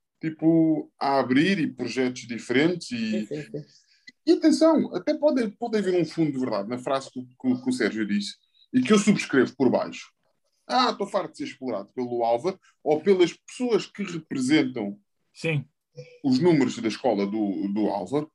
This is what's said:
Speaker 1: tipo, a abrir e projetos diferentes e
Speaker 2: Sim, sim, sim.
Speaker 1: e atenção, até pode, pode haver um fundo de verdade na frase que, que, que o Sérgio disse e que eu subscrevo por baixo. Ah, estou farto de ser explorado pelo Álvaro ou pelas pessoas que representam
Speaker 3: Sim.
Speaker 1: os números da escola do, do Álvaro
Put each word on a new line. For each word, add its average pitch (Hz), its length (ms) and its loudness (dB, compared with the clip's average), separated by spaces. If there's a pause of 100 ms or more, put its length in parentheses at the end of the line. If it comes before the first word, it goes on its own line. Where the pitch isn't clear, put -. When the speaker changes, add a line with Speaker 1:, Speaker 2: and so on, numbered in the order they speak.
(200)
Speaker 1:
tipo, 160 760 2
a 139 200 0
abrir 135 400 2
e 147 120 0
projetos 123 520 -4
diferentes 131 720 0
e 110 340 -4
Speaker 2:
Sim, - 0 -
sim, 147 160 -8
sim. 147 220 -12 (640)
Speaker 1:
e 311 60 6
atenção, 320 640 4
até 294 200 -2
pode, 262 340 0 (100)
pode 220 200 -4
haver 180 220 0
um 165 40 2
fundo 160 280 -2
de 135 60 -8
verdade 107 300 -4
na 123 100 -6
frase 135 320 -4
que, 131 120 -12
que, 127 400 -2
que - 60 -6
o 127 40 2
Sérgio 107 340 -2
disse 101 280 -4 (380)
e 127 80 2
que 127 120 2
eu 214 60 8
subscrevo 160 580 2
por 131 140 4
baixo. 87 400 -2 (560)
Ah, 247 240 0
estou 208 180 -6
farto 175 240 -4
de - 60 -18
ser - 60 -10
explorado 107 480 -8
pelo 120 320 -4
Álvaro 127 340 -2 (260)
ou 151 160 2
pelas 180 320 4
pessoas - 540 -4
que - 180 -10
representam 127 920 -2 (380)
Speaker 3:
Sim. 156 300 -4 (600)
Speaker 1:
os 127 140 2
números 135 400 4
da 110 100 -2
escola 104 380 0
do, 101 420 -2
do 101 200 0
Álvaro 104 460 -4